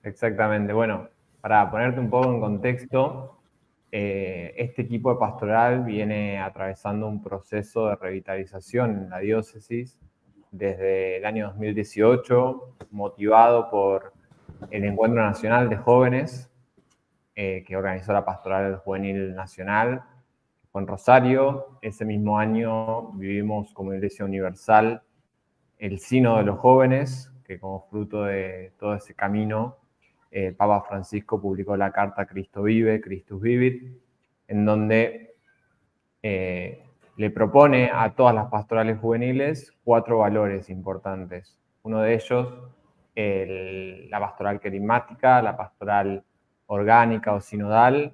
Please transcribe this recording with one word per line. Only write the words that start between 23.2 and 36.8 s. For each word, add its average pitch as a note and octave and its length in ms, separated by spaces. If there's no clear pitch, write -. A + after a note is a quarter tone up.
como G2 200
Iglesia G2 300
Universal G2 800
el G2 220
Sínodo B2 380
de G#2+ 60
los G2+ 160
Jóvenes, C3 760
que F2+ 160
como F#2+ 300
fruto G#2 340
de F#2+ 560
todo G#2 140
ese - 220
camino, G#2+ 600
eh, G2 140
el F#2 100
Papa G#2 320
Francisco G2 540
publicó G2 340
la G2 160
carta G2+ 360
Cristo F#2+ 340
Vive, A2 400
Christus F#2+ 400
Vivit, B2+ 560
en G#2 160
donde, G#2+ 720
eh, F#2 640